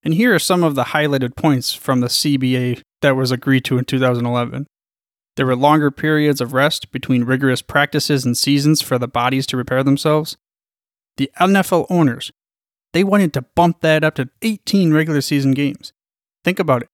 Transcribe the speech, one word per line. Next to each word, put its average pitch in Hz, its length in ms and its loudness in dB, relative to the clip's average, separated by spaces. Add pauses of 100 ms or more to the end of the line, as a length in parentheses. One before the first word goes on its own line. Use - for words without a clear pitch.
And 160 100 0
here 226 200 4
are 165 40 2
some 180 260 0
of 151 100 0
the 127 100 -2
highlighted 143 520 -2
points 139 360 0
from 127 280 -2
the 123 80 -2
C 143 280 -2
B 127 200 0
A 123 260 -4 (200)
that 139 140 2
was 131 140 -2
agreed 127 360 0
to 127 120 0
in 127 60 -2
two 135 140 -2
thousand 123 280 0
eleven. 120 400 -4 (720)
There 135 100 -2
were 127 100 2
longer 147 340 4
periods 151 520 0
of 123 100 -6
rest 139 400 -2
between 123 320 -2
rigorous 131 380 0
practices 143 640 -2
and 120 100 0
seasons 143 460 2
for 127 160 -2
the 120 100 -4
bodies 127 380 -2
to 131 100 -6
repair 127 260 -2
themselves. 151 540 0 (840)
The 135 200 -4
N 190 180 4
F 190 160 0
L 165 180 0
owners, 151 420 0 (600)
they 180 120 2
wanted 196 300 2
to 131 80 -4
bump 170 400 0
that 156 200 2
up 156 140 0
to 127 140 -6 (100)
eighteen 196 520 0
regular 156 280 0
season 135 320 0
games. 139 400 -4 (500)
Think 180 160 -4
about 139 240 0
it. - 120 -16